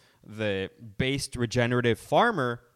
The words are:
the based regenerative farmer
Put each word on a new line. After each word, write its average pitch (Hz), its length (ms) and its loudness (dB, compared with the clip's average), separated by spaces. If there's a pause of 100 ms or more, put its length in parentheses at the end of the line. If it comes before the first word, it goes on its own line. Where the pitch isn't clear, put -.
(220)
the 104 460 -4 (300)
based 135 380 -2
regenerative 120 640 2
farmer 147 640 2 (160)